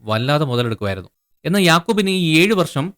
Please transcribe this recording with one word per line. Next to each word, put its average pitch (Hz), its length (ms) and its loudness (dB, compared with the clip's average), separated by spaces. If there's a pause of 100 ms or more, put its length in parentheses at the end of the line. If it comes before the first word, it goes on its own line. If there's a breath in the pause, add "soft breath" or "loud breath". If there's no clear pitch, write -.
വല്ലാതെ 123 440 -2
മുതലെടുക്കുമായിരുന്നു. 107 640 -4 (360)
എന്നാൽ 196 160 0
യാക്കോബിന് 190 480 2
ഈ 170 300 2
ഏഴ് 202 140 4
വർഷം 180 440 -2